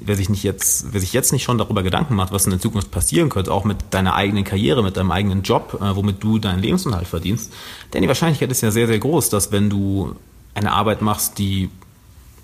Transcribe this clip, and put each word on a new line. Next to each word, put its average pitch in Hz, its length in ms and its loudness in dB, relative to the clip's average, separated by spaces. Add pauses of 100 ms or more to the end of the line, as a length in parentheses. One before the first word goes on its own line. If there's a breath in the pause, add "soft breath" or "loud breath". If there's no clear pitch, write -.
wer 101 120 0
sich 95 140 0
nicht 98 140 0
jetzt, - 480 0
wer 101 80 -2
sich 92 140 -2
jetzt 127 180 2
nicht 135 120 2
schon 123 140 2
darüber 101 260 0
Gedanken 98 320 0
macht, 95 180 0
was 98 120 0
in 104 60 2
der 92 80 0
Zukunft 101 320 -2
passieren 151 380 2
könnte, 95 240 -2
auch 92 100 0
mit 104 140 0 (140)
deiner 95 240 2
eigenen 101 280 2
Karriere, 110 400 2
mit 95 140 -2
deinem 92 140 0
eigenen 95 320 0
Job, - 360 0
äh, 101 160 0
womit 101 280 0
du 110 160 2
deinen 95 200 0
Lebensunterhalt 113 480 0
verdienst, 90 460 -4 (400 loud breath)
denn - 80 0
die 190 60 4
Wahrscheinlichkeit 139 440 2
ist 123 100 -2
ja 123 100 2
sehr, 117 160 2
sehr 110 120 2
groß, 135 300 2
dass 101 220 0
wenn 101 180 2
du 98 460 -2 (380)
eine 101 200 -2
Arbeit 104 280 2
machst, 107 360 0
die 95 320 0 (760)